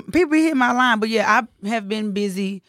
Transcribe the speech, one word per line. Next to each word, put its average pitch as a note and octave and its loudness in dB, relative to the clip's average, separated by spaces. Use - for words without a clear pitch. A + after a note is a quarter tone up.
people D#4 2
hit D#4+ 2
my B3 2
line, B3 2
but A3 -2
yeah, A3 2
I G3+ -4
have G#3+ -4
been G#3+ -4
busy. G3 -4